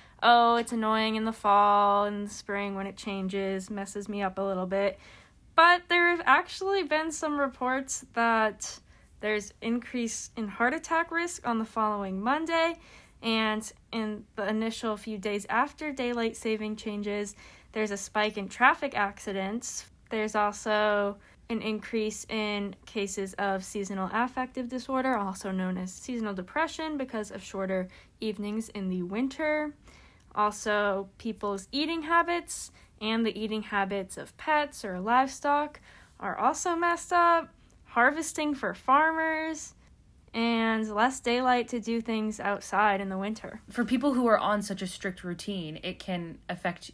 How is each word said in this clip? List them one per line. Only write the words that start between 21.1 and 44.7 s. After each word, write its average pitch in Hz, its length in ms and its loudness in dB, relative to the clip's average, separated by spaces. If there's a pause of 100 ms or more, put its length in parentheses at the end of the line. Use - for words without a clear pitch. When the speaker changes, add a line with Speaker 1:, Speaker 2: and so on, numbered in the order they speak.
Speaker 1:
an 226 120 -2
increase 214 680 -4
in 208 480 -4 (100)
cases 196 480 -4
of 196 300 -2
seasonal 190 480 -4
affective 254 560 -2
disorder, 262 480 0
also 196 340 -4
known 185 260 -2
as 185 160 -6
seasonal 220 400 -6
depression, 311 640 -4
because 226 360 -6
of 190 100 -10
shorter 190 460 -2 (320)
evenings 214 480 -4
in 190 200 -6
the 180 140 -2
winter. 294 720 -2 (600)
Also, 208 840 0
people's 202 540 -6
eating 311 300 -2
habits 339 720 0 (300)
and 226 240 2
the 208 120 -2
eating 214 260 -4
habits 196 520 -2
of - 220 -12
pets 294 440 0
or 185 160 -6
livestock 269 800 2 (400)
are - 200 -6
also 320 360 2
messed 339 380 0
up. 339 380 4 (340)
Harvesting 302 720 2
for 208 180 -4
farmers, 320 1000 2 (600)
and 226 600 2
less 240 260 2
daylight 247 480 2
to 247 100 -2
do 226 220 -2
things 214 400 -2
outside 202 600 2
in 196 80 -4
the 190 80 -4
winter. 208 500 -6
Speaker 2:
For - 160 -2
people 262 300 2
who 240 140 4
are 214 100 8
on 208 240 2
such 202 180 -6